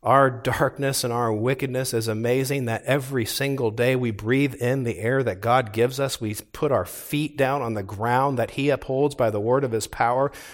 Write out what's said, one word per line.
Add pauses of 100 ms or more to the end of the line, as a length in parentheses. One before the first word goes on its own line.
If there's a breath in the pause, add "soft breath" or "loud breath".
Our
darkness
and
our
wickedness
is
amazing
that
every
single
day
we
breathe
in
the
air
that
God
gives
us.
We
put
our
feet
down
on
the
ground
that
he
upholds
by
the
word
of
his
power. (220 loud breath)